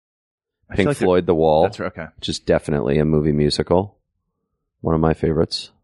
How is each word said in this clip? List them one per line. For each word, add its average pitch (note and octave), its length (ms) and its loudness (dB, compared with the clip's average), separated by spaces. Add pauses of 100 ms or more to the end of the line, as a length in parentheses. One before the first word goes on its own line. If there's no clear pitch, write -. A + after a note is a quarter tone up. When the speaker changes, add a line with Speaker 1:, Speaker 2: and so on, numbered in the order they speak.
(680)
Speaker 1:
I - 60 -12
Speaker 2:
Pink - 20 -4
Speaker 1:
feel G2 120 2
like C#3 80 -2
the A2+ 80 -2
Speaker 2:
Floyd, F2+ 200 2
The F2 100 0
Wall, D#2+ 280 2
Speaker 1:
That's F#2+ 160 -2
right, F2 80 -6
okay. E2 200 -12 (100)
Speaker 2:
which - 120 -10
is - 80 -6
definitely D2 640 0
a D2+ 60 2
movie D#2 260 0
musical. D2+ 680 0 (840)
One E2 120 0
of D#2+ 80 2
my D#2+ 120 2
favorites. D#2+ 580 -4 (120)